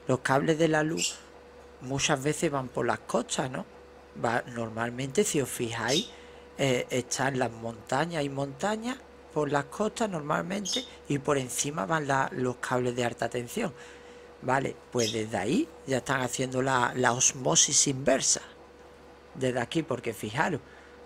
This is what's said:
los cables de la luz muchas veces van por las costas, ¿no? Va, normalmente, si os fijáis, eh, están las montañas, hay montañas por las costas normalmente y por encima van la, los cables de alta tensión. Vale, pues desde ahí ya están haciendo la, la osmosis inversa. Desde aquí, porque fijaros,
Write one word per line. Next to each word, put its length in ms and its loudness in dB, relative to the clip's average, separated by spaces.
los 120 4
cables 380 4
de 120 6
la 140 4
luz 320 -2
muchas 420 0
veces 260 2
van 200 -2
por 160 -2
las 140 2
costas, 520 -2
¿no? 140 -6
Va, 240 2
normalmente, 800 -2
si 160 2
os 80 -2
fijáis, 600 -2
eh, 320 2
están 480 0
las 140 2
montañas, 680 -2
hay 80 -2
montañas 680 -4
por 180 0
las 140 2
costas 440 -2
normalmente 760 -2
y 80 2
por 200 2
encima 480 -2
van 220 0
la, 240 2
los 260 -2
cables 380 0
de 80 0
alta 260 -2
tensión. 440 -4
Vale, 340 0
pues 200 2
desde 260 -2
ahí 300 2
ya 120 0
están 240 0
haciendo 400 -2
la, 340 2
la 160 6
osmosis 760 4
inversa. 540 2
Desde 240 0
aquí, 240 0
porque 300 -2
fijaros, 480 -2